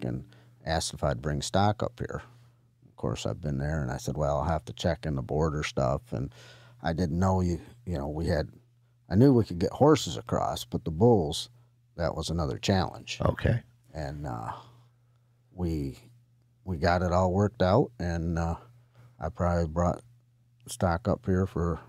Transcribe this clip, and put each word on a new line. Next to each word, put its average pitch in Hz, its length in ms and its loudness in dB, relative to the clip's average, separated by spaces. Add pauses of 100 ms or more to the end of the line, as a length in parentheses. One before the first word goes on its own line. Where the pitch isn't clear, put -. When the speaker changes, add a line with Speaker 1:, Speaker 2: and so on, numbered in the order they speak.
Speaker 1:
and 64 220 -6 (400)
asked 80 280 -2
if - 100 -6
I'd 69 180 0
bring 73 200 -2
stock 101 420 2
up - 160 -6
here. - 220 -8 (680)
Of - 80 -20
course, - 300 -6
I've 67 160 -6
been 73 160 -4
there, 73 240 -2
and 64 100 -4
I 67 60 -6
said, 65 180 -6
"Well, 71 220 0
I'll 67 80 -2
have 80 200 -2
to - 80 -12
check 82 320 -4
in 76 100 -4
the 65 80 -4
border 73 400 -2
stuff," 67 500 -2
and 64 180 -6 (520)
I 82 100 -2
didn't 82 260 -2
know 95 220 4
you, 87 180 0 (260)
you 87 120 -4
know, 69 100 -6
we 76 200 -4
had, - 220 0 (600)
I 85 60 -2
knew 135 180 8
we 117 100 6
could 87 160 -6
get 95 120 0
horses - 460 4
across, - 480 -4
but - 200 -6
the 82 60 -4
bulls, 85 580 4 (460)
that 82 200 -2
was 80 140 -6
another 80 280 -2
challenge. - 640 -2
Speaker 2:
Okay. - 400 2 (320)
Speaker 1:
And, 73 340 -8
uh, 58 240 -8 (1000)
we, 78 440 -4 (680)
we 92 140 -4
got 85 240 4
it 90 100 0
all 90 220 4
worked 101 280 0
out, 95 380 4
and, 85 400 -2
uh, 85 160 -2 (640)
I 80 100 -6
probably 87 380 0
brought 85 340 0 (640)
stock 85 400 0
up - 180 0
here 95 220 2
for 85 420 -4